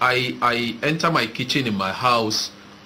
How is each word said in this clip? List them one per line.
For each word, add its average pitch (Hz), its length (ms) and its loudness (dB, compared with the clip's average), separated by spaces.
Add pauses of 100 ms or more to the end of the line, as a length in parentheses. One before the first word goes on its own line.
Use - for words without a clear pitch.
I, 127 400 2
I 120 440 0
enter 160 260 0
my 123 160 2
kitchen 127 400 -2
in 104 80 0
my 95 160 0
house 113 600 0 (340)